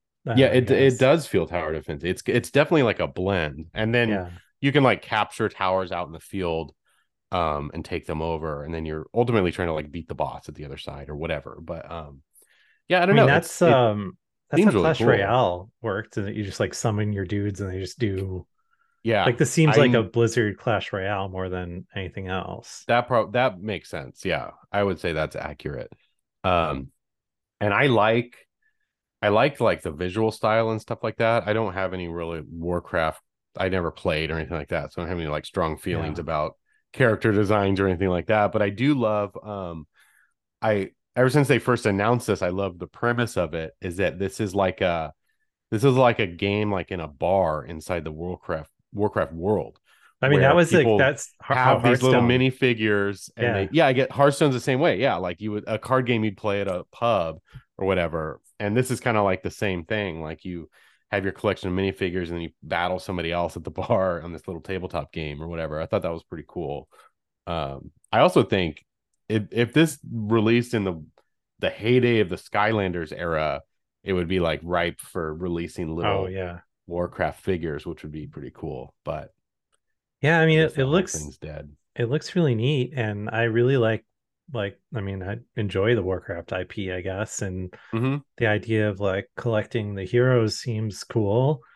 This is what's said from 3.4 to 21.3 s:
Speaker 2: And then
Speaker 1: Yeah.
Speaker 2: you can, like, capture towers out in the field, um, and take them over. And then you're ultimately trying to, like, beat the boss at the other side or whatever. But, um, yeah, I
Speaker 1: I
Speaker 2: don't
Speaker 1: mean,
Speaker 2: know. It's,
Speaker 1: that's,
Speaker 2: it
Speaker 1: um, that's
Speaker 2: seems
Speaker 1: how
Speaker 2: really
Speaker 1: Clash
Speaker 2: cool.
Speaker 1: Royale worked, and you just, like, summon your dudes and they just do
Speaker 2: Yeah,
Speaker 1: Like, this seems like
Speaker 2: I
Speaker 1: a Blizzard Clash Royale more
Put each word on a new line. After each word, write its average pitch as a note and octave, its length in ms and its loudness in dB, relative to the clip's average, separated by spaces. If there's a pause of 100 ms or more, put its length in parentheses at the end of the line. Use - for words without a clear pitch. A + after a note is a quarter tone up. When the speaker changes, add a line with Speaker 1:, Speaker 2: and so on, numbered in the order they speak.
Speaker 2:
And A2 200 0
then A#2+ 160 2
Speaker 1:
Yeah. F#2 200 -4 (300)
Speaker 2:
you C#3 120 0
can, C#3+ 120 4
like, A2 180 4
capture G#2+ 460 -2
towers F#2+ 440 -2
out F2 140 -6
in D2+ 60 -14
the E2 80 -14
field, E2+ 540 -6 (580)
um, D2+ 420 -2
and E2 100 -8
take E2 220 -8
them D#2 160 -6
over. D#2 420 -6
And D#2+ 100 -8
then D#2+ 120 -6
you're D#2 280 -8
ultimately A2+ 380 2
trying F2+ 160 -2
to, D#2+ 60 -2
like, D2+ 180 -6
beat E2 160 -10
the - 60 -10
boss C#2 340 -6
at D2 80 -14
the C#2+ 100 -14
other C#2 120 -12
side C#2+ 300 -14
or D2+ 80 -10
whatever. D2+ 460 -8
But, E2 280 -12
um, D2 320 -14 (640)
yeah, F3 140 4
I F3 80 4
Speaker 1:
I - 20 6
Speaker 2:
don't - 40 8
Speaker 1:
mean, A3+ 100 8
Speaker 2:
know. C#3 80 6
It's, D#3+ 120 2
Speaker 1:
that's, - 180 -6
Speaker 2:
it D#3+ 140 8
Speaker 1:
um, G#2 400 0 (320)
that's D#3+ 120 4
Speaker 2:
seems A3 40 6
Speaker 1:
how G3+ 80 6
Speaker 2:
really G2+ 60 4
Speaker 1:
Clash A#2 260 2
Speaker 2:
cool. - 0 -
Speaker 1:
Royale G2+ 640 2 (120)
worked, G#2 340 -4
and G#2 200 -4
you G#2+ 80 -4
just, F#2+ 160 -6
like, G2 140 -2
summon G#2 380 -2
your G2 140 -2
dudes G2+ 340 -4
and G2 100 -6
they F#2 100 -6
just F#2 180 -10
do F#2+ 480 -4 (560)
Speaker 2:
Yeah, G#2+ 240 2
Speaker 1:
Like, - 120 2
this C#3+ 140 2
seems D#3 240 6
like C3 180 6
Speaker 2:
I - 0 -
Speaker 1:
a A#2 80 4
Blizzard A2 560 0
Clash G#2 340 -2
Royale G2 360 -4
more F#2 200 -6